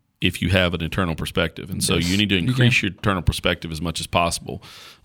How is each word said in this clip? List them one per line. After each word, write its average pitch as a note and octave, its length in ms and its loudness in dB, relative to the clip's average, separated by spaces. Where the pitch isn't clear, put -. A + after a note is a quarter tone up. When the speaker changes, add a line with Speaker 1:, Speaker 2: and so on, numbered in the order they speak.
Speaker 1:
if F#2 200 0
you F2 80 0
have F#2 240 4
an E2+ 80 -4
eternal E2 340 -2
perspective. - 540 -4
And F#2 140 -4
so F2+ 120 2
Speaker 2:
Yes, E2+ 140 0
Speaker 1:
you F#2+ 80 2
need G#2 120 2
to G2+ 60 2
Speaker 2:
you F2 60 2
can. A2+ 80 0
Speaker 1:
increase B2+ 320 4
your G2 100 -2
eternal F#2+ 300 -2
perspective F2 500 -2
as D#2 100 -6
much E2 180 -4
as E2 80 -8
possible. - 560 -2